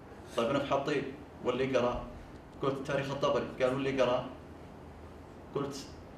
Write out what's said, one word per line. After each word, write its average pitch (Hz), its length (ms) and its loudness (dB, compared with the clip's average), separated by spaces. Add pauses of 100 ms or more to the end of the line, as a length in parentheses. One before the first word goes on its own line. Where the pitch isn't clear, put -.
(360)
"طيب 113 140 4
أنا 143 80 4
في - 80 2
حطيب". 143 380 2 (400)
"واللي 127 320 4
قرأ". 120 280 4 (580)
قلت: 135 240 0
"تاريخ 135 240 0
الطبري". 143 360 4 (160)
قال: 127 120 6
"واللي 135 280 4
قرأ". 123 240 4 (1300)
قلت: 139 320 -4 (320)